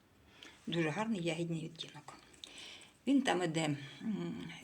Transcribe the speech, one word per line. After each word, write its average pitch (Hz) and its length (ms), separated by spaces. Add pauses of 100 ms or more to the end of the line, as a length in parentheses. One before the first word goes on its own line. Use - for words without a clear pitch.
(680)
дуже 160 220
гарний 202 340
ягідний 165 380
відтінок. - 540 (920)
Він 262 160
там 180 200
іде, 165 220 (380)
м, 175 480 (140)